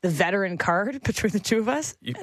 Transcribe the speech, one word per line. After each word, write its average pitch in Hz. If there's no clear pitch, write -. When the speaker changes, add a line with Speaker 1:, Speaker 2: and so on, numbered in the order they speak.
Speaker 1:
the 180
veteran 175
card 208
<laughs> -
between 214
the 208
two 220
of 220
us. -
Speaker 2:
You, 123